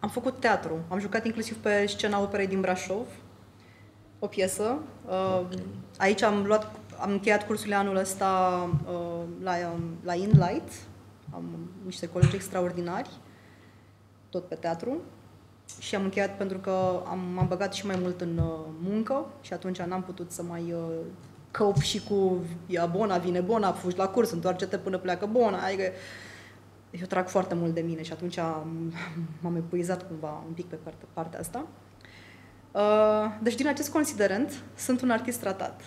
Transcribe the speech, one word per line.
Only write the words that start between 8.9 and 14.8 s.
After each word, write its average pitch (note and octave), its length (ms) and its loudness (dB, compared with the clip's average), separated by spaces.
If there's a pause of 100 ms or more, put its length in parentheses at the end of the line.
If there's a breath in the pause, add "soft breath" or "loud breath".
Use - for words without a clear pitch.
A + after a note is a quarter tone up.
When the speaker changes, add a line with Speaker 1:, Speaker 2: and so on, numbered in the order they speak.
Speaker 1:
la, F#3 100 -2 (220)
um, E3+ 80 -4 (220)
la F3 100 -2
Inlight. F#3+ 580 6 (600)
Am F3 100 -10 (400)
niște F3+ 240 -8
colegi F3+ 260 6
extraordinari, F3+ 760 -4 (1160 loud breath)
tot F3+ 160 -6
pe - 100 -8
teatru. E3+ 420 -4 (800)